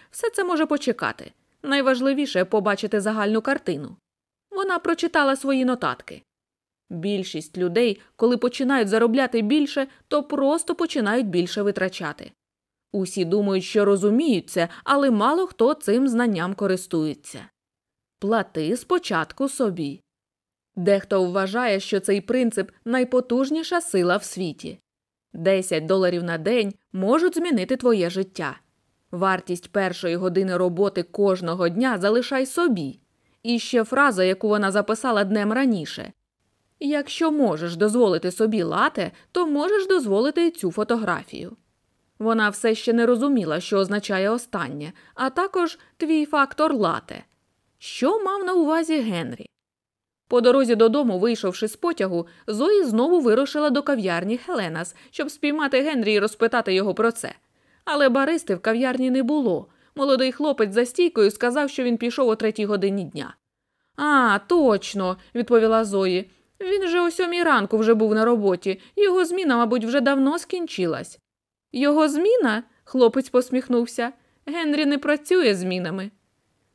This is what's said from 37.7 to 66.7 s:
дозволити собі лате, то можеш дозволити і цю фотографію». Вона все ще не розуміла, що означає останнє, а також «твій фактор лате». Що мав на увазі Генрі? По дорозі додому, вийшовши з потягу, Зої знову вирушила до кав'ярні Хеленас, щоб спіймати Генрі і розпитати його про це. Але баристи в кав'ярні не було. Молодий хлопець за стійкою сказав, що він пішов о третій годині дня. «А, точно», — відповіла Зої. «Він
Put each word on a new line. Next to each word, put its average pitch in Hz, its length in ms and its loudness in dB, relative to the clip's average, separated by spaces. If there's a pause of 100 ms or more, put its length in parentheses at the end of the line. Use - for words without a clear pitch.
дозволити 202 540 2
собі 214 320 0
лате, 180 480 0 (220)
то 349 140 0
можеш 359 400 0
дозволити 294 600 2
і 330 40 2
цю 190 200 -4
фотографію». 208 840 -4 (640)
Вона 220 300 2
все 220 260 0
ще 226 180 -2
не 233 140 4
розуміла, 233 540 2
що 196 180 -2
означає 196 520 0
останнє, 160 600 -6 (220)
а 262 160 -4
також 349 480 -2 (180)
«твій 311 300 0
фактор 302 480 0
лате». - 500 -4 (540)
Що 392 460 -2
мав 381 200 -4
на 370 100 -2
увазі 320 460 2
Генрі? 165 460 -6 (840)
По 247 80 4
дорозі 240 340 4
додому, 226 440 4
вийшовши 214 500 -2
з - 80 -14
потягу, 190 500 -2 (200)
Зої 339 380 2
знову 269 360 2
вирушила 277 500 2
до 277 120 0
кав'ярні 208 560 -2
Хеленас, 180 580 -6 (140)
щоб 302 200 -6
спіймати 294 500 0
Генрі 254 320 0
і 208 60 4
розпитати 220 560 0
його 190 200 0
про 226 180 0
це. - 220 -10 (500)
Але 294 240 2
баристи 277 460 0
в 175 60 -6
кав'ярні 254 500 0
не 262 120 2
було. 240 460 0 (260)
Молодий 262 380 0
хлопець 269 400 -2
за 240 140 2
стійкою 240 440 2
сказав, 269 400 -2
що 269 120 -4
він 240 160 0
пішов 240 300 0
о 214 80 2
третій 214 280 -2
годині 196 400 -2
дня. - 320 -12 (600)
«А, 262 500 4
точно», — 202 720 2 (180)
відповіла 226 500 4
Зої. 190 460 0 (300)
«Він 381 280 -2